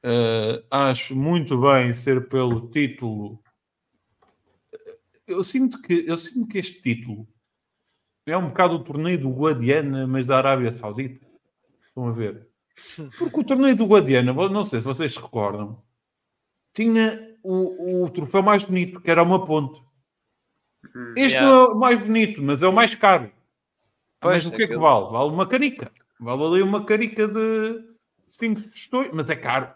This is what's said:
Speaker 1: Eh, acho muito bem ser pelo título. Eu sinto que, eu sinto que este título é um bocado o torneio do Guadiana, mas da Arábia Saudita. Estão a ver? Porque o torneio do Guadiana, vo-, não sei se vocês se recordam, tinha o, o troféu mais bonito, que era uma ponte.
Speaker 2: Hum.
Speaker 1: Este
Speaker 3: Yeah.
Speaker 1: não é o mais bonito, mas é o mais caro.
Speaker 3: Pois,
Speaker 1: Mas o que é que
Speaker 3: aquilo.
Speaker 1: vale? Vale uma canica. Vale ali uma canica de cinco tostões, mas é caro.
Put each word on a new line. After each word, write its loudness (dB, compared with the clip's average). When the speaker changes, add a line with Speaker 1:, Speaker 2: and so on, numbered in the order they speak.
Speaker 1:
Eh, -2
acho 0
muito 0
bem 4
ser -2
pelo -2
título. -6
Eu -4
sinto -2
que, 0
eu -4
sinto -6
que -6
este -10
título -6
é -4
um -4
bocado 2
o -6
torneio -4
do -4
Guadiana, 0
mas -4
da 2
Arábia 2
Saudita. -12
Estão -8
a -4
ver? -8
Porque -4
o -2
torneio 2
do 0
Guadiana, 4
vo-, 0
não -2
sei -4
se -8
vocês -4
se -14
recordam, -8
tinha 0
o, -2
o -2
troféu 0
mais 4
bonito, -4
que -4
era 6
uma 2
ponte. -4
Speaker 2:
Hum. -14
Speaker 1:
Este 2
Speaker 3:
Yeah. 4
Speaker 1:
não 10
é 10
o -2
mais 4
bonito, -2
mas -2
é 4
o 4
mais 4
caro. 4
Speaker 3:
Pois, 2
Speaker 1:
Mas -6
o -6
que -2
é -2
que -6
Speaker 3:
aquilo. -4
Speaker 1:
vale? 4
Vale 0
uma -2
canica. -4
Vale -6
ali 2
uma 0
canica -2
de -4
cinco -6
tostões, -8
mas -6
é -2
caro. -4